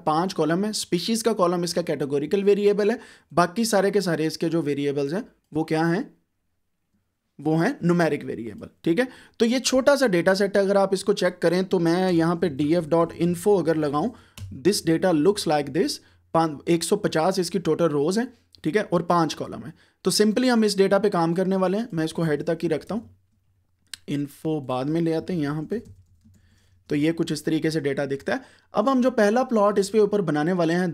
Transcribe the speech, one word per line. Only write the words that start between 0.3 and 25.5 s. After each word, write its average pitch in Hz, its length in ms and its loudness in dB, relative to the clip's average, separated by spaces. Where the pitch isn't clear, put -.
कॉलम 165 320 0
है। 214 80 -4
स्पीशीज 220 480 -2
का 226 120 2
कॉलम 175 300 0
इसका 175 180 -2
कैटेगोरिकल 151 640 -2
वेरिएबल 202 480 2
है, 247 60 -2
बाकी 175 320 2
सारे 202 260 2
के 202 100 0
सारे 160 260 0
इसके 156 220 -4
जो 165 120 0
वेरिएबल्स 143 520 -2
हैं 196 100 -4
वो 156 100 0
क्या 156 220 0
हैं, 170 240 0
वो 151 180 0
हैं 226 260 0
न्यूमेरिक 165 420 0
वेरिएबल, 113 440 -12
ठीक 165 160 0
है। 262 80 0
तो 233 60 4
ये 247 140 2
छोटा 262 360 4
सा 262 120 2
डेटा 180 260 2
सेट 196 240 0
है, 202 60 4
अगर 196 140 2
आप 196 160 2
इसको 196 200 0
चेक 180 280 -2
करें 180 240 2
तो 190 140 0
मैं 175 320 2
यहाँ 165 240 2
पे 175 140 -2
डीएफ़ 151 380 0
डॉट 165 260 2
इन्फो 175 440 0
अगर 160 200 0
लगाऊँ, 151 340 0
this 202 240 2
data 170 280 2
looks 175 320 2
like 147 300 0
this। 277 200 -2
पाँच, 160 260 0
एक 165 140 0
सौ - 140 0
पचास 175 420 0
इसकी 175 200 -2
टोटल 165 280 0
रोज 151 320 0
हैं, 254 80 -2
ठीक 156 140 0
है, 208 60 0
और 170 200 0
पाँच 170 300 2
कॉलम - 320 -10
हैं। 151 80 -16
तो 185 60 0
simply 214 380 2
हम 226 160 4
इस 196 120 0
डेटा 196 220 4
पे 208 100 2
काम 170 240 0
करने 185 220 0
वाले 185 220 0
हैं। 240 160 -4
मैं 160 120 -2
इसको 160 180 -4
हेड 151 220 -2
तक 165 180 -2
ही 175 40 0
रखता 160 280 -4
हूँ, 233 140 -8
इन्फो 147 520 -6
बाद 127 280 -4
में 165 120 -2
ले 165 120 0
आते 160 200 -4
हैं 165 80 -4
यहाँ 147 220 -4